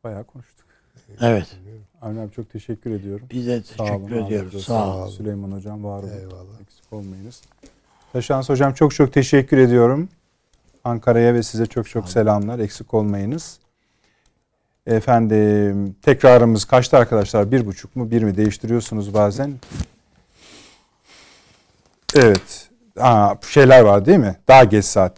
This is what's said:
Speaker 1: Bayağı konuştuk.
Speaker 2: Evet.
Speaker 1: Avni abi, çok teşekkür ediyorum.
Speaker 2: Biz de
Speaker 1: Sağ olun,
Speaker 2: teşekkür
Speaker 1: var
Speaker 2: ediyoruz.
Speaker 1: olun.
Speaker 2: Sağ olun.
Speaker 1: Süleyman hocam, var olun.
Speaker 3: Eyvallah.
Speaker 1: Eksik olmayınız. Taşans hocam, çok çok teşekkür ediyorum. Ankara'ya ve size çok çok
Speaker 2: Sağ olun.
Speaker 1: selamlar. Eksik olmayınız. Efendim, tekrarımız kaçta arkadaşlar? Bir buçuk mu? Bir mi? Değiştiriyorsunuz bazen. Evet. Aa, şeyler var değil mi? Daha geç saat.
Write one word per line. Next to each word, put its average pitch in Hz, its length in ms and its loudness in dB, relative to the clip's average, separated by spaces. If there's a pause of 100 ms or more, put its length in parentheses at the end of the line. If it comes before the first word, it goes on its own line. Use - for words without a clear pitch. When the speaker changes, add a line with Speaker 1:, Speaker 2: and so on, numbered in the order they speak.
Speaker 1:
Bayağı 110 200 -16
konuştuk. - 420 -20 (560)
Speaker 2:
Evet. 113 260 -2 (540)
Speaker 1:
Avni 113 180 -14
abi, 104 120 -16
çok 110 200 -18
teşekkür 113 400 -14
ediyorum. 101 400 -12
Speaker 2:
Biz 120 160 -10
de 120 140 -6 (160)
Speaker 1:
Sağ 110 60 -8
olun, 104 80 -6 (120)
Speaker 2:
teşekkür 113 180 -10
Speaker 1:
var 98 60 -10
Speaker 2:
ediyoruz. 98 280 -8
Speaker 1:
olun. 98 80 -12
Speaker 2:
Sağ 104 340 -6
olun. 95 120 -12
Speaker 1:
Süleyman 101 420 -12
hocam, 104 320 -16
var 101 200 -12
olun. 95 60 -16 (120)
Speaker 3:
Eyvallah. 92 400 -20
Speaker 1:
Eksik - 320 -20
olmayınız. 98 480 -20 (720)
Taşans 131 360 -6
hocam, 139 240 0
çok 147 220 -2
çok 143 180 0
teşekkür 139 440 0
ediyorum. 127 520 2 (760)
Ankara'ya 120 500 0
ve 120 100 -2
size 110 220 -6
çok 110 240 -8
çok - 40 -20
Speaker 2:
Sağ 117 60 -6
olun. 92 140 -12
Speaker 1:
selamlar. 107 460 -2
Eksik 107 340 -10
olmayınız. 104 680 -6 (1300)
Efendim, 107 1160 0
tekrarımız 120 640 4
kaçta 127 320 2
arkadaşlar? 107 540 0
Bir 123 140 0
buçuk 101 300 -14
mu? 120 160 -8
Bir 117 120 0
mi? 101 140 -4
Değiştiriyorsunuz 107 760 -6
bazen. 107 400 -2 (2500)
Evet. 113 540 2 (300)
Aa, 107 360 2 (140)
şeyler 131 320 8
var 101 240 4
değil 180 120 6
mi? 104 180 0 (120)
Daha 131 160 10
geç 104 220 2
saat. 92 320 -2